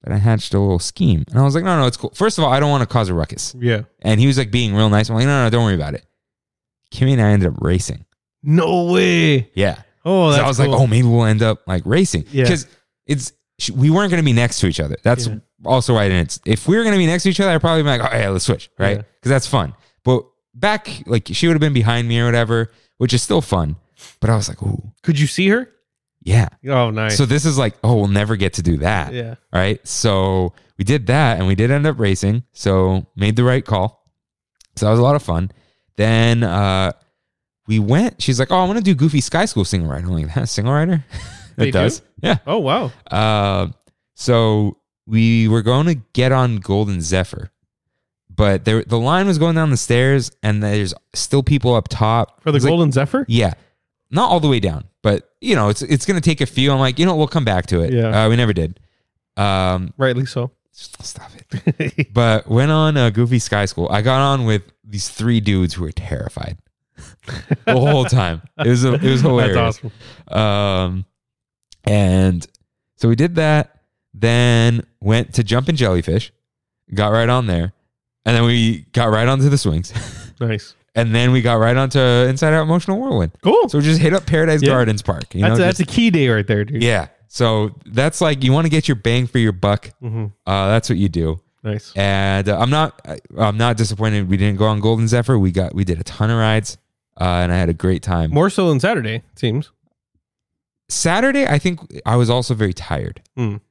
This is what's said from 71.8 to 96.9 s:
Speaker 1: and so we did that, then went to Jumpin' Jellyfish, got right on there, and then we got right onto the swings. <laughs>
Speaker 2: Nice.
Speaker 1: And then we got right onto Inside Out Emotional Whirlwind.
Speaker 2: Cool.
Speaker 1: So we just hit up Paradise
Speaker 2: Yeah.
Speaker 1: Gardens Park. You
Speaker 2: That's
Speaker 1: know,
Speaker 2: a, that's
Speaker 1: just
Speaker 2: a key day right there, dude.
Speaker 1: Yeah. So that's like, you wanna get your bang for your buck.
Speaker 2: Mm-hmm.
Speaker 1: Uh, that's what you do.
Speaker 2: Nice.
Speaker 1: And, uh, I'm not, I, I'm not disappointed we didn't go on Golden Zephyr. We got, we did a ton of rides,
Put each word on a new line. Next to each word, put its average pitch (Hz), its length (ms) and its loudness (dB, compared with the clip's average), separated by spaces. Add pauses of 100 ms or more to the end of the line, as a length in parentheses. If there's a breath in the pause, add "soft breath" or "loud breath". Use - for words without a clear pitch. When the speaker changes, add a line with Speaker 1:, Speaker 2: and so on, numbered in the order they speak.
Speaker 1:
and 92 560 2 (500)
so 117 120 0
we 117 80 4
did 175 180 0
that, 151 460 0 (340)
then 117 720 2 (140)
went 110 340 0
to 123 100 2
Jumpin' 127 320 0
Jellyfish, 92 560 0 (600)
got 104 140 0
right 113 200 2
on 123 200 0
there, 87 240 -2 (520)
and 117 120 2
then 117 80 2
we 113 480 0
got 120 180 0
right 110 180 2
onto 135 200 2
the 139 100 2
swings. 85 340 -2 (400 loud breath)
<laughs> - 80 -20
Speaker 2:
Nice. 110 340 -6 (200)
Speaker 1:
And 113 200 0
then 123 180 2
we 127 100 2
got 117 140 2
right 113 200 2
onto 135 240 0
Inside 131 540 2
Out 160 80 2
Emotional 175 360 0
Whirlwind. 117 340 -2 (100)
Speaker 2:
Cool. 370 260 4
Speaker 1:
So 147 80 -2
we 147 80 2
just 156 160 2
hit 156 140 2
up 190 100 -2
Paradise 156 380 2
Speaker 2:
Yeah. 135 80 4
Speaker 1:
Gardens 110 320 0
Park. - 320 -6
You 90 80 -2
Speaker 2:
That's 107 160 4
Speaker 1:
know, 190 60 4
Speaker 2:
a, - 20 4
that's - 120 0
Speaker 1:
just 170 120 -2
Speaker 2:
a - 40 -12
key 233 160 4
day 151 200 2
right 104 160 0
there, 104 180 0
dude. 117 180 -4
Speaker 1:
Yeah. 104 260 0 (200)
So 110 460 -2 (100)
that's 139 380 -2
like, 147 200 0
you 127 120 2
wanna 160 160 2
get 156 180 0
your 143 80 2
bang 117 300 -2
for 123 120 -6
your 110 140 2
buck. 101 380 -2 (120)
Speaker 2:
Mm-hmm. 110 260 -8 (180)
Speaker 1:
Uh, 98 240 -2
that's 113 180 0
what 110 80 0
you 95 140 0
do. 80 300 -2 (220)
Speaker 2:
Nice. 107 320 -10
Speaker 1:
And, 98 540 0
uh, 98 100 0
I'm 120 120 0
not, 156 360 -2
I, 73 120 -12 (180)
I'm 104 220 0
not 117 180 0
disappointed 104 540 -2
we 95 80 2
didn't 101 200 2
go 104 60 2
on 107 160 0
Golden 113 280 0
Zephyr. 120 300 0
We 92 140 2
got, 90 220 -2
we 98 100 -2
did 85 160 -4
a - 40 -10
ton 107 260 -4
of 117 80 0
rides, 110 400 -2 (420)